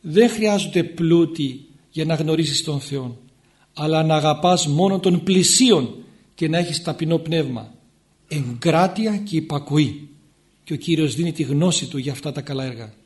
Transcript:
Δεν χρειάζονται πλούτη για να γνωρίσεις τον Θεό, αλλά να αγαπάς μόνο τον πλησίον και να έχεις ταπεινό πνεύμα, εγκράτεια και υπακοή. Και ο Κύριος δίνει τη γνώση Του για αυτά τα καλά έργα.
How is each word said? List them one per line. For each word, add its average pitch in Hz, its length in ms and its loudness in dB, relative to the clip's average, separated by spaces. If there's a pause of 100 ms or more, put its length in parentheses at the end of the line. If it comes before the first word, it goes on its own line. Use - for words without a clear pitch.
Δεν 208 300 4
χρειάζονται 202 520 0
πλούτη 165 800 0 (260)
για 156 140 -6
να 160 100 0
γνωρίσεις 156 500 0
τον 143 160 -4
Θεό, 127 360 -8 (580)
αλλά 156 280 0
να 160 120 4
αγαπάς 156 520 2
μόνο 175 340 2
τον 180 220 2
πλησίον 185 720 4 (400)
και 160 140 -2
να 165 100 0
έχεις 170 240 -4
ταπεινό 160 360 -2
πνεύμα, 151 560 -4 (540)
εγκράτεια 165 880 0
και 190 200 -6
υπακοή. 143 720 -2 (560)
Και - 80 -8
ο 156 40 -6
Κύριος 156 380 -2
δίνει 165 180 -2
τη 165 100 -6
γνώση 147 440 0
Του 139 120 -8
για 135 140 -6
αυτά 139 200 -10
τα 143 80 -8
καλά 135 240 -8
έργα. 117 280 -12 (140)